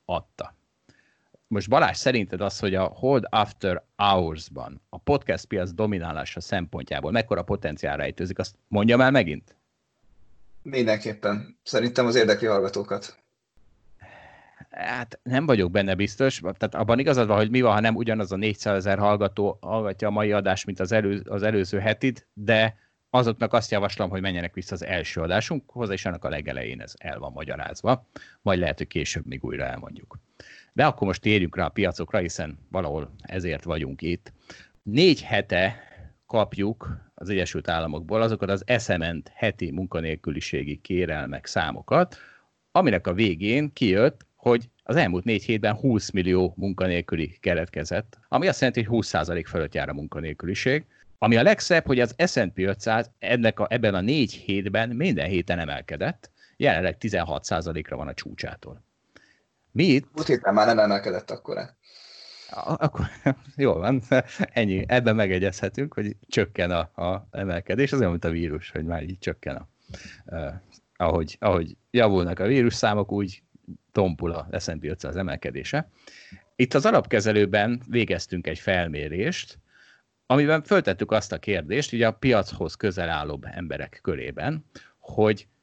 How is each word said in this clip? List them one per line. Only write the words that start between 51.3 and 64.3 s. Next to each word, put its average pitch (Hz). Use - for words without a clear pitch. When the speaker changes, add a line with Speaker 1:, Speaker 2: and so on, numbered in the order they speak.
Speaker 1:
a 113
legszebb, 180
hogy 127
az 120
S -
and 101
P -
ötszáz 110
ennek 113
a, 104
ebben 110
a 90
négy 127
hétben 101
minden 117
héten 87
emelkedett, 76
jelenleg 90
tizenhat 85
százalékra 80
van 73
a 71
csúcsától. -
Mi 123
itt 139
Speaker 2:
Múlt 151
héten 120
már 107
nem 110
emelkedett 101
akkora. -
Speaker 1:
A-, -
akkor -
<laughs> -
jól 117
van, 113